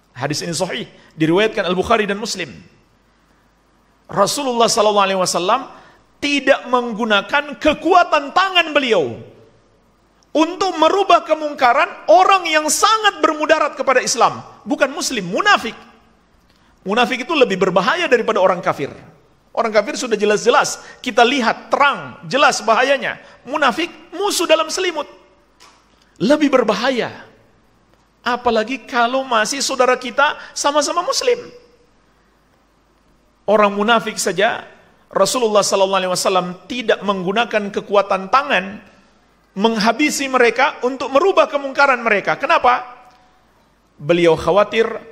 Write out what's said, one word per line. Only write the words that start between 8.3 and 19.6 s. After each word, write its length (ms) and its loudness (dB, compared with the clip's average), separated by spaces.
tangan 400 0
beliau 480 0
untuk 480 0
merubah 480 4
kemungkaran 800 0
orang 400 6
yang 240 0
sangat 480 2
bermudarat 560 0
kepada 240 0
Islam. 400 0
Bukan 320 -2
muslim, 320 -6
munafik. 480 0
Munafik 400 0
itu 80 -4
lebih 240 2
berbahaya 480 0
daripada 320 2
orang 240 2
kafir. 320 -4
Orang 240 -4